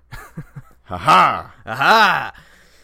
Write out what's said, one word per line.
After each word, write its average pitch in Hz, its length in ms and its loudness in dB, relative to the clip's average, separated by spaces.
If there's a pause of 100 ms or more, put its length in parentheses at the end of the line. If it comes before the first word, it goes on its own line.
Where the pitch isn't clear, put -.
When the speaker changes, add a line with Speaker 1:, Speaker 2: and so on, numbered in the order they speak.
Speaker 1:
<laughs> - 800 -20
Speaker 2:
Ha 92 140 -12
ha! 139 560 0 (120)
Speaker 1:
Aha! 147 640 0 (520)